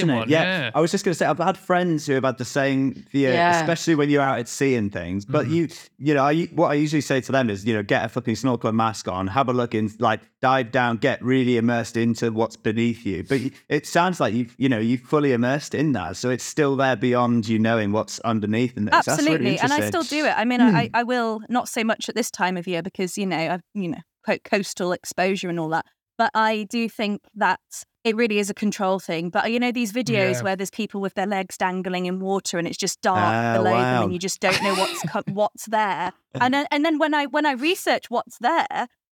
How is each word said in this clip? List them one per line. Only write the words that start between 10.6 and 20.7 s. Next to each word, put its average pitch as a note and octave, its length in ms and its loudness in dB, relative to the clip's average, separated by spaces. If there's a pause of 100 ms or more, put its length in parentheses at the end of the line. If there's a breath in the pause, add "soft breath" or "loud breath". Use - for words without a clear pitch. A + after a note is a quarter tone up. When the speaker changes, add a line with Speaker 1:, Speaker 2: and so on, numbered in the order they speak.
Speaker 1:
down, A#2+ 260 2
get A2+ 240 0
really B2 360 2
immersed A#2 400 0
into A#2 340 2
what's A2 240 0
beneath A#2 500 -2
you. F#2 220 -4
But C3+ 140 0
y-, C3+ 100 -4 (160 loud breath)
it D3 180 -2
sounds E3+ 360 0
like A#2 120 0
you've, A#2+ 240 -4
you C3+ 120 2
know, A#2+ 100 2
you've A#2 220 0
fully D3 320 2
immersed B2 420 -2
in D3 160 0
that, F#2 240 -4
so - 140 -4
it's B2 160 -2
still C#3 320 0
there C3 180 2
beyond A#2+ 520 2
you A2+ 120 2
knowing A2 320 2
what's - 300 -2
underneath A2+ 560 0
and G#2 120 -2
things. E4 160 4
That's C4 160 0
really D#4 300 2
Speaker 4:
Absolutely, - 80 -2
and B3+ 140 2
I - 20 2
Speaker 1:
interesting. - 300 0
Speaker 4:
still D4 160 -4
do D4+ 60 0
it. G#3 80 2
I A3 100 0
mean, B3 160 2
Speaker 1:
Hmm. A#3+ 140 6